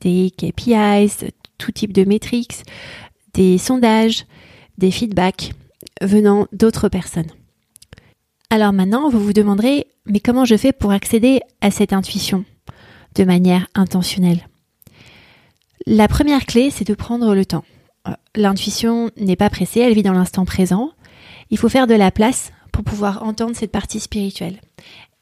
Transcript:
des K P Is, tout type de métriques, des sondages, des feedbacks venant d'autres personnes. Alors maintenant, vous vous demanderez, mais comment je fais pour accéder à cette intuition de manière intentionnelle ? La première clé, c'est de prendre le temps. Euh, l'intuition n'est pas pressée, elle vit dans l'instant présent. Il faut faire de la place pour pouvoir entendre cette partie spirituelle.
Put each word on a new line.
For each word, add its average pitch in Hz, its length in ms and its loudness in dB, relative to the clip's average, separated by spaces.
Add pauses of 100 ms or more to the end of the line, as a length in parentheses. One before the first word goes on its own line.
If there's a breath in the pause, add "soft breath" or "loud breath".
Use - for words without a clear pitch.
des 185 300 0
K - 240 -8
P - 180 -2
Is, 208 580 2 (280)
tout - 140 -12
type 208 200 -8
de 190 120 4
métriques, 220 580 -4 (720 loud breath)
des 185 240 4
sondages, 226 680 2 (540 soft breath)
des 185 120 2
feedbacks 185 600 -4 (480)
venant 202 520 4
d'autres 220 360 2
personnes. 165 420 -6 (1160 soft breath)
Alors 214 240 2
maintenant, 208 380 0
vous 233 100 2
vous 202 140 0
demanderez, 214 540 2 (180)
mais 202 140 0
comment 247 260 0
je 226 100 4
fais 262 160 2
pour 208 180 -2
accéder 226 500 2 (200)
à 202 100 2
cette 202 220 0
intuition 190 520 -4 (720 loud breath)
de 196 100 2
manière 180 500 2
intentionnelle ? 180 760 0 (1400 soft breath)
La 214 220 4
première 294 380 0
clé, 262 240 2
c'est 202 160 -6
de 208 80 -2
prendre 233 400 -2
le 190 100 2
temps. 165 200 -6 (440 soft breath)
Euh, - 40 -6 (220)
l'intuition 214 840 -2
n'est 185 200 -2
pas 208 120 2
pressée, 190 320 -4
elle 240 140 4
vit 214 80 2
dans 190 100 2
l'instant 185 320 0
présent. 190 460 -2 (600 loud breath)
Il 214 60 -2
faut 226 120 2
faire 262 180 2
de 226 80 4
la 196 160 4
place 220 420 -2 (200 soft breath)
pour 214 100 -4
pouvoir 208 400 -6
entendre 226 320 -6
cette - 180 -8
partie 214 280 -8
spirituelle. 196 600 -8 (600 loud breath)